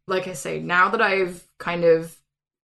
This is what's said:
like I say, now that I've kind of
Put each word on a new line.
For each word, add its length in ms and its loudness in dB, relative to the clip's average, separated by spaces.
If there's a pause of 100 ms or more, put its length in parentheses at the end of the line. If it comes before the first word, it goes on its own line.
like 220 -2
I 60 -10
say, 260 -8
now 300 2
that 100 -2
I've 460 0 (120)
kind 260 -4
of 300 4 (640)